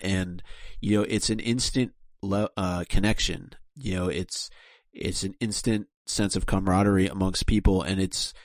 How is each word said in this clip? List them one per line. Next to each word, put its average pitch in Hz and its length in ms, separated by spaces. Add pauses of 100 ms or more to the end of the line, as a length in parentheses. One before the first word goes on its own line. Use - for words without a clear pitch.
And, 90 400 (380)
you 104 180
know, 104 100
it's 107 220
an 107 100
instant 123 520 (300)
le-, 101 340
uh, 90 320
connection. - 600 (260)
You 113 180
know, 90 140
it's, - 420 (420)
it's - 300
an - 180
instant 107 460 (200)
sense - 280
of 92 120
camaraderie 95 600
amongst 95 400
people, 98 360
and 95 180
it's, - 340 (100)